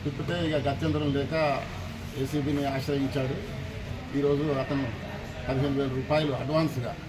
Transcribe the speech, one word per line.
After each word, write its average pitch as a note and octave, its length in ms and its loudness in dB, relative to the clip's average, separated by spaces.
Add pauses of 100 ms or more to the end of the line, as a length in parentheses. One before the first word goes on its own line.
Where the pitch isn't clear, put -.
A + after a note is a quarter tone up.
తిప్పితే D#3+ 440 -2
ఇక D#3 80 2
గత్యంతరం D3 580 2
లేక C#3+ 480 2 (560)
ఏసీబీని C#3+ 480 0
ఆశ్రయించాడు. C3+ 680 0 (840)
ఈరోజు C#3+ 260 4
అతను C3+ 440 0 (640)
పదిహేను C3+ 260 2
వేల C#3 140 2
రూపాయలు C#3+ 440 2
అడ్వాన్స్గా B2 640 0 (140)